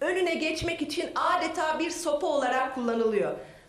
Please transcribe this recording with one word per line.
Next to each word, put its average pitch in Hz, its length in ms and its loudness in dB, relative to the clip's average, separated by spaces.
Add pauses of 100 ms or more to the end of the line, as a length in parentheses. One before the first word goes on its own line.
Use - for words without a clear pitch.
önüne 359 340 2
geçmek 320 460 -2
için 311 340 -4
adeta 320 640 2
bir 330 100 0
sopa 294 380 0
olarak 254 480 2
kullanılıyor. 226 560 2 (380)